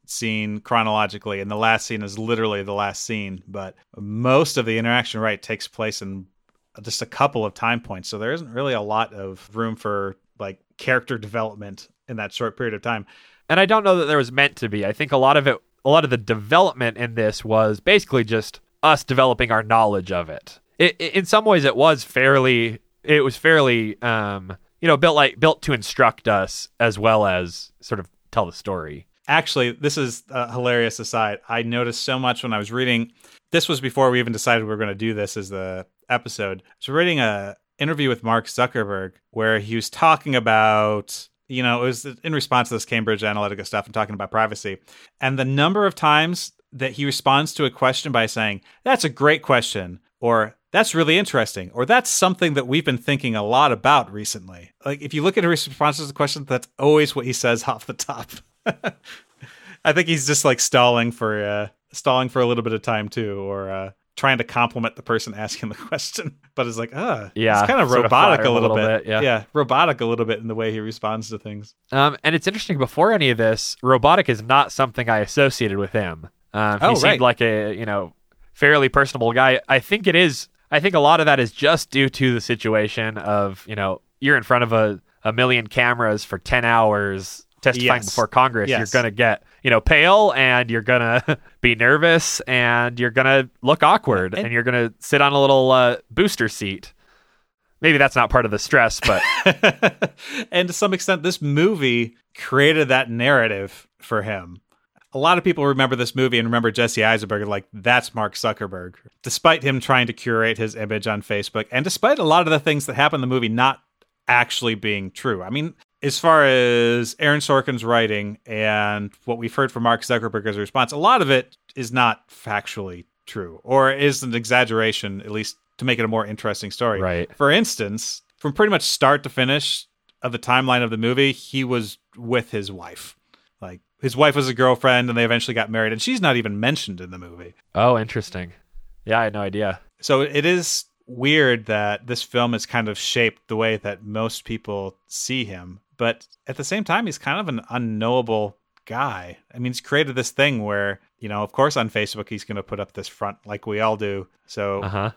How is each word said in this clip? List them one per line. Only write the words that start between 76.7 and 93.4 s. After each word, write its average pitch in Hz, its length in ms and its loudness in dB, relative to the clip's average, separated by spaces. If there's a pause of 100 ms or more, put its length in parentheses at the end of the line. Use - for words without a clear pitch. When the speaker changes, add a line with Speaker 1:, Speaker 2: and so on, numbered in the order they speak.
Speaker 2:
he 165 60 4
Speaker 1:
Oh, 233 80 6
Speaker 2:
seemed 139 80 0
Speaker 1:
right. 175 180 4
Speaker 2:
like 123 200 4
a, 107 320 0
you 110 120 -8
know, 101 280 -4 (400)
fairly 143 360 4
personable 127 420 0
guy. 127 380 4
I 131 100 4
think 202 280 -2
it 170 80 4
is, 170 340 2 (220)
I 147 100 2
think 185 140 0
a 160 40 4
lot 156 220 6
of 156 60 4
that 147 120 6
is 117 140 0
just 151 380 2
due 135 180 2
to 131 240 0
the 113 80 -2
situation 110 760 -2
of, 101 500 -2
you 107 100 -10
know, 98 240 -2 (180)
you're 139 160 2
in 120 80 0
front 123 220 2
of 113 80 -2
a, 107 260 2 (240)
a 110 80 -2
million 123 360 0
cameras 120 580 0
for 98 120 -10
ten 123 280 -2
hours 104 800 0 (160)
testifying 123 380 2
Speaker 1:
Yes. 107 60 -12
Speaker 2:
before 110 220 0
Congress. 120 420 2
Speaker 1:
Yes. 123 100 2
Speaker 2:
You're 120 220 0
gonna 113 100 0
get, 110 320 0 (200)
you 135 60 2
know, 113 120 6
pale, 180 540 6
and 127 360 4
you're 113 100 0
gonna 120 560 2 (120)
<laughs> - 120 -20
be 117 140 4
nervous, 151 640 4
and 120 580 0
you're 120 120 2
gonna 131 380 2 (120)